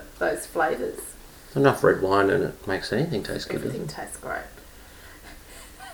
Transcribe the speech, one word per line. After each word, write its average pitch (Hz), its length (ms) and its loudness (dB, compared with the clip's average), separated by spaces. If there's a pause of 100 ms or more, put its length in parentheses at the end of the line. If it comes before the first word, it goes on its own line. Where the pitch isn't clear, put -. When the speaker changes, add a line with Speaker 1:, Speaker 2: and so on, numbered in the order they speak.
(200)
Speaker 1:
those 170 260 -2
flavours. - 540 -2 (560)
Speaker 2:
Enough 139 260 6
red 92 180 6
wine 98 300 4
and 92 140 4
it - 240 -6
makes 95 240 -2
anything 127 320 0
taste - 240 -6
good, - 80 -4
Speaker 1:
Everything - 300 -6
Speaker 2:
doesn't - 120 -10
it? - 40 -8
Speaker 1:
tastes - 160 -12
great. - 200 -8 (1600)